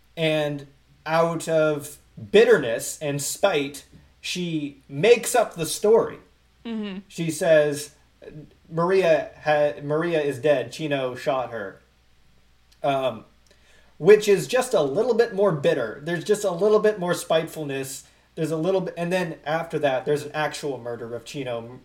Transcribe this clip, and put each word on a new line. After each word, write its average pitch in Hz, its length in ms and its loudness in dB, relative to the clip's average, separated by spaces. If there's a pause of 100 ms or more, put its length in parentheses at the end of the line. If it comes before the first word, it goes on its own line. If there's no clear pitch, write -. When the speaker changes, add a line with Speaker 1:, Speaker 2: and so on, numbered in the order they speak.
(160)
Speaker 1:
and 151 520 -2 (380)
out 165 420 0
of 156 500 0 (340)
bitterness 180 720 4
and 143 200 -4
spite, 147 640 -2 (360)
she 160 680 -6
makes 202 460 4
up - 220 0
the 165 100 -6
story. - 520 2 (480)
Speaker 2:
Mm-hmm. 214 420 -8
Speaker 1:
She 165 240 -6
says, 151 600 2 (800)
"Maria 170 600 2 (140)
ha-, 147 380 2
Maria 156 400 -2
is 139 180 -2
dead. 127 320 0
Chino 135 440 -4
shot 127 360 -4
her." 104 280 -10 (1040)
Um, 135 420 -2 (720)
which 208 320 8
is 175 180 4
just 247 260 0
a 185 80 4
little 180 320 0
bit 214 200 2
more 196 180 2
bitter. 139 520 -2
There's 165 200 -6
just 202 220 0
a 190 60 -2
little 202 280 2
bit 214 200 0
more 175 140 -2
spitefulness. 151 920 -4 (300)
There's 156 160 -4
a 160 60 -4
little 185 240 0
bit, 175 160 -8
and 170 140 -4
then 175 240 -2 (100)
after 160 340 -4
that, 131 260 0
there's 147 180 -2
an 147 100 -14
actual 151 440 -6
murder 117 360 -10
of 117 120 -12
Chino 123 320 -8
m-, 120 280 -14